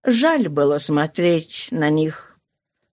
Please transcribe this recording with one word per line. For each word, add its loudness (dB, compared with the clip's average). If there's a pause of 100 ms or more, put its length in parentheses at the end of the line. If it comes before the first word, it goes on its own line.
Жаль 2
было 0
смотреть -2
на 0
них. -2 (600)